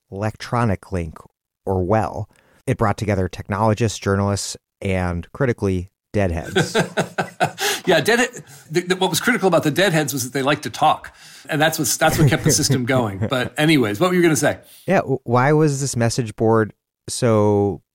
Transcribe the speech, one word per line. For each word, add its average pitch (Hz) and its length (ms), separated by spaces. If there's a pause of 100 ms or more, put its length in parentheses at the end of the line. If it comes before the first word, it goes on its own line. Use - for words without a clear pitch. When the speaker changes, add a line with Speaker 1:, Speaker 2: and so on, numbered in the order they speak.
(100)
Speaker 1:
Electronic 107 800
Link, 85 280 (480)
or 95 180
well. 104 460 (360)
It 123 120
brought 104 180
together 95 320
technologists, 107 720
journalists, 101 580 (240)
and 90 520
critically, 98 580 (240)
deadheads. 98 600
Speaker 2:
<laughs> - 1120
Yeah, 165 140
deadhead, 233 440 (260)
the, 175 120
the, 180 140
what 220 140
was 156 100
critical 202 280
about 175 160
the 156 60
deadheads 160 420
was 127 120
that 127 80
they 139 100
liked 147 200
to 117 80
talk. - 440 (340)
And 151 120
that's 156 180
what's, 127 180
that's 160 220
what 156 100
kept 147 160
the 151 80
system 131 320
going. 117 340
Speaker 1:
<laughs> 101 100
Speaker 2:
But 123 300
anyways, 135 420
what 180 100
were 180 60
you 175 60
gonna 160 140
say? 107 240 (260)
Speaker 1:
Yeah, 185 120
w-, 131 260
why 123 280
was 151 280
this 139 160
message 117 400
board 110 360 (360)
so 104 720 (120)